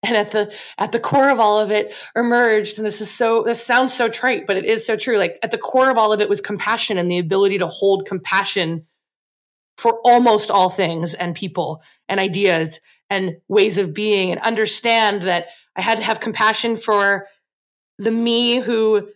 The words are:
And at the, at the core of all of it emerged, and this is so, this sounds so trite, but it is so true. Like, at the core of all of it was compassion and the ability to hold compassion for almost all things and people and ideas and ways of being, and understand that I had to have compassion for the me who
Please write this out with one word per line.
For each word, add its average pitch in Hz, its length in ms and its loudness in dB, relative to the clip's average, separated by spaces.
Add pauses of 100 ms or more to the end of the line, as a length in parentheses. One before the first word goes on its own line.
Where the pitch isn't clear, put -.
And 233 120 0
at 208 140 -2
the, 208 220 -2 (220)
at - 160 -2
the 233 80 0
core 277 300 2
of 240 100 2
all 214 180 4
of 214 120 0
it 214 240 -2 (200)
emerged, 233 640 2
and 220 80 -6
this 208 160 -4
is 208 100 -4
so, 226 340 0
this 233 200 -2
sounds 254 300 2
so 226 160 0
trite, 247 360 -4
but 190 120 -2
it 190 80 -6
is 220 180 0
so 220 120 -2
true. 226 200 -2
Like, - 260 0
at 170 80 -4
the - 60 -2
core 262 340 2
of 247 60 2
all 214 160 4
of 208 80 0
it 202 80 2
was 202 140 0
compassion 214 560 -2
and 175 120 0
the 180 80 0
ability 196 380 0
to 180 100 -2
hold 196 380 0
compassion 185 800 -4 (920)
for 226 260 0
almost 240 460 4
all 185 180 4
things 165 460 -2
and 175 200 -6
people 160 480 -6 (240)
and 196 140 -2
ideas 175 600 0 (280)
and 190 280 -4 (120)
ways 196 300 2
of 175 160 -2
being, 202 360 0
and - 100 -6
understand 220 840 0
that 175 260 -2 (280)
I 190 40 -8
had 214 160 0
to 214 80 -6
have 220 160 -2
compassion 220 560 0
for 202 500 0 (720)
the 214 120 -2
me 233 480 2
who 220 580 0